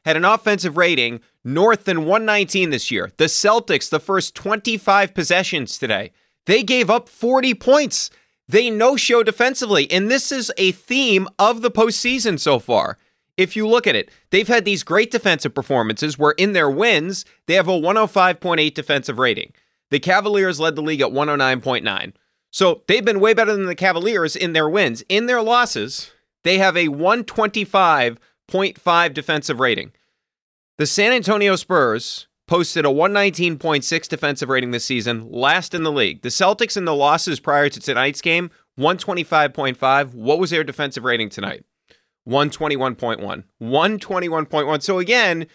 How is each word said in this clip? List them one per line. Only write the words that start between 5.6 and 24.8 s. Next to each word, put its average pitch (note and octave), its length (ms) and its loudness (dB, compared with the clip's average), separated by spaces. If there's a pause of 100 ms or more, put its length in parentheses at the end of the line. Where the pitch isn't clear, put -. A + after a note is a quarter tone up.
today, G#2+ 340 -4 (340)
they A3 180 2
gave A3+ 260 0
up A#3 180 0
forty B3+ 460 0
points. C4+ 560 0 (380)
They A#3 220 2
no-show A#3 540 2
defensively, G#3+ 680 0
and F#3+ 220 0
this C4 180 0
is C4 280 -4
a F#3+ 160 2
theme A3 560 0 (100)
of A3+ 220 2
the A#3 100 0
postseason A3+ 640 0
so C3+ 220 2
far. A2+ 380 0 (400)
If F#3 180 0
you G#3+ 100 -2
look A#3 220 2
at D3 80 2
it, - 160 -4 (200)
they've F#3+ 160 2
had A3+ 180 2
these G3 180 -2
great G#3 280 0
defensive F3 440 0
performances B2+ 640 -2
where D3 140 4
in G3 180 0
their E3 180 2
wins, F3+ 540 0 (240)
they D#3+ 60 0
have F3+ 160 2
a F#3 80 2
one F3+ 200 0
oh A3 80 4
five F3+ 360 2
point E3+ 180 0
eight D#3 160 0
defensive C#3 420 -4
rating. B2 360 0 (380)
The D3 80 2
Cavaliers F#3 600 2
led D#3+ 160 0
the D#3 60 -6
league D3+ 200 -2
at B2+ 120 2
one C#3+ 160 0
oh D3 80 0
nine C3 240 0
point B2 240 -4
nine. F#2+ 280 -6 (380)
So F3 360 0
they've G#3+ 160 2
been G#3 180 0
way A3 120 6
better G#3+ 200 2
than G3 120 -4
the F3+ 100 -6
Cavaliers F3+ 600 0
in E3+ 180 -4
their D#3 160 2
wins. D#3 400 0